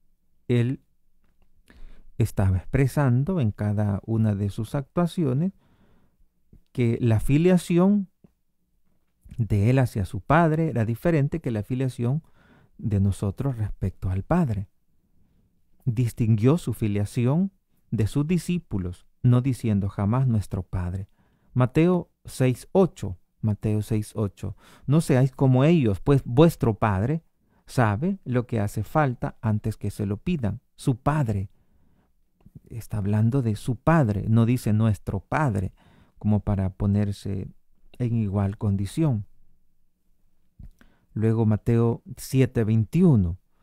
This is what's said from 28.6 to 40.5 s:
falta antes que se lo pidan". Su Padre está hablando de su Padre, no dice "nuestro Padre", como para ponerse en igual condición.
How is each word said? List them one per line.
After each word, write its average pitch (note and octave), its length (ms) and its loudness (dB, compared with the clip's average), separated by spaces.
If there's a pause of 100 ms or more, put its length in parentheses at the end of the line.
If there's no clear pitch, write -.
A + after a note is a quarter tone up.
falta C#3 580 -2
antes G#2+ 360 -2
que G#2 120 -6
se G#2 160 -6
lo G2+ 120 -4
pidan". B2 440 -4 (140)
Su C3 220 -2
Padre A2 520 -2 (1200)
está A2+ 280 -10
hablando G#2+ 440 0
de A2 140 -2
su - 220 -6
Padre, G#2+ 520 0
no A2+ 160 4
dice A#2 280 0
"nuestro G#2+ 480 0
Padre", A2+ 520 -2 (460)
como G#2+ 220 0
para F#2+ 300 -2
ponerse G2+ 760 -2 (500)
en A#2+ 180 -2
igual G2+ 420 -2
condición. G#2 680 -2 (1900)